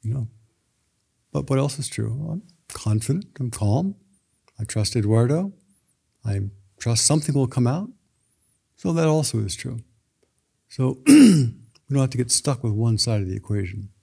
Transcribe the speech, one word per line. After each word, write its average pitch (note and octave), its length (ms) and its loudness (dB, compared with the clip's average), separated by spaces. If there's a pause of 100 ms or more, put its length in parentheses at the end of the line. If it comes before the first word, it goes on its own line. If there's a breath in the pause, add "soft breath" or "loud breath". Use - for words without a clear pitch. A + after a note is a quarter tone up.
You A2+ 120 -4
know, B2 140 -6 (1040)
but C#3 180 -6
what C3+ 100 2
else C#3+ 200 -2
is - 100 -6
true? A2 280 -6
Well, D#3 160 -8
I'm F#3 100 -8 (300)
confident, A2 520 -2 (140)
I'm B2 120 -6
calm, C3 440 -2 (640)
I A2 40 -8
trust G#2+ 320 -4
Eduardo, A#2+ 580 2 (720)
I G2 160 -4 (380)
trust A#2 260 0
something D3 300 0
will C3+ 120 2
come A#2+ 200 0
out. F3 220 -4 (880)
So F3 160 -4
that E3 140 2
also D3+ 320 0
is G#2 160 -6
true. B2 240 -10 (880)
So C3 340 -2
<clears throat> - 40 0
we G#3 460 8 (360)
don't C#3 100 0
have C3 120 2
to - 60 -6
get A#2+ 140 -2
stuck - 320 -2
with A2+ 100 -2
one A2+ 240 0
side G#2+ 240 -2
of F#2+ 60 -4
the F#2 80 -6
equation. G2 540 -8 (140)